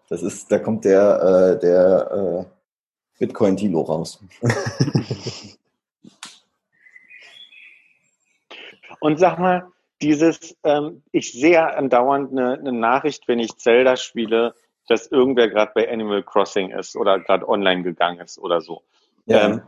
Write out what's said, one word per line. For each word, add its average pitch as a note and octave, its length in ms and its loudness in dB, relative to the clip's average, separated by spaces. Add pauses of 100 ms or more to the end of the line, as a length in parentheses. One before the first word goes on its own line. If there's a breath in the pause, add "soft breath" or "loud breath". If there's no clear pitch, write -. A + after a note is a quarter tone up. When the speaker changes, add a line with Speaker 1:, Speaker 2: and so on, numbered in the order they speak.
Speaker 1:
das F2 140 -8
ist, - 280 -6
da G#2 60 2
kommt A2 260 -4
der, G2 380 4
äh, F#2 380 4
der, F2+ 520 2
äh, F#2 340 -4 (760)
Bitcoin-Thilo F#2+ 640 -2
raus. D#2+ 380 -6 (220)
<laughs> - 1160 -6 (3500 loud breath)
Speaker 2:
Und D#3 200 0
sag E3+ 200 2
mal, F3+ 280 0 (340)
dieses, D3+ 640 0
ähm, D3 480 -2
ich - 220 -4
sehe D#3+ 420 2
andauernd C3+ 560 0
eine, B2+ 220 -2
eine C#3 180 -8
Nachricht, B2 560 -2
wenn A#2+ 100 0
ich A2+ 200 -6
Zelda B2+ 380 4
spiele, A2+ 600 -4 (320)
dass A2+ 200 0
irgendwer B2+ 420 2
grad G#2 260 0
bei A2+ 160 0
Animal G#2+ 320 -4
Crossing G2 480 -2
ist - 240 -12
oder G2 240 0
grad F#2+ 280 -2
online F#2+ 360 0
gegangen F2 360 -4
ist - 200 -20
oder E2+ 220 -2
so. E2 200 -14 (440)
Speaker 1:
Ja. A2 220 2
Speaker 2:
Ähm, A2 200 -4